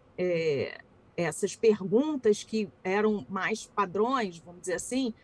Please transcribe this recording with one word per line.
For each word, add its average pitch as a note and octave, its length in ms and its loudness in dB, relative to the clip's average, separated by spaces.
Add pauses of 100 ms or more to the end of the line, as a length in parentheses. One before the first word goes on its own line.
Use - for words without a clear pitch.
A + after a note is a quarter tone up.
(180)
é, E3 600 0 (360)
essas F3 380 -2
perguntas A3 880 2
que G#3+ 260 -4 (140)
eram G#3 460 0
mais F#3+ 380 -4
padrões, G3+ 720 -2
vamos F3 240 -20
dizer F3+ 120 -4
assim, B3 480 -4